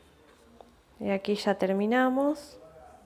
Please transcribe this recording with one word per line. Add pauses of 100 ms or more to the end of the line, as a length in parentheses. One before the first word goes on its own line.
(1000)
Y
aquí
ya
terminamos (480)